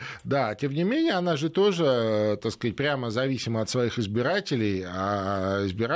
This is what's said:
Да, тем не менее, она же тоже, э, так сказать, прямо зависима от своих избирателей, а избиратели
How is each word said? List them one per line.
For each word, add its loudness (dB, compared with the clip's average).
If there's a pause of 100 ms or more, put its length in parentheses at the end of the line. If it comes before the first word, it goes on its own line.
(240)
Да, 0
тем -4
не 0
менее, 2
она 0
же -2
тоже, 2
э, 4
так -2
сказать, -2
прямо -2
зависима -2
от -4
своих 0
избирателей, 0
а 0
избиратели -2